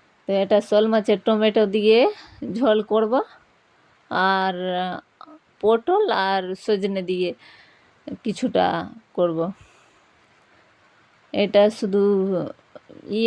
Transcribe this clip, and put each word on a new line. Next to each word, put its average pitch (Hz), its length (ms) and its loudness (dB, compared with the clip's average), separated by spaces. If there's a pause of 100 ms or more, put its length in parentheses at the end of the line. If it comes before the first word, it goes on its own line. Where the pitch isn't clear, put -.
(280)
তো 196 60 -6
এটা 196 280 2
শোল 214 260 2
মাছের 214 320 2
টমেটো 220 460 2
দিয়ে 214 320 2 (560)
ঝোল 220 280 0
করব, 220 320 -2 (1160)
আর 190 260 -2 (1040)
পটল 226 440 2 (180)
আর 190 220 -2 (120)
সজনে 196 460 -2
দিয়ে 180 280 -4 (920)
কিছুটা 190 440 -2 (480)
করব। 170 260 -2 (1900)
এটা 202 360 4
শুধু 202 340 -2 (1040)
ই 214 180 -4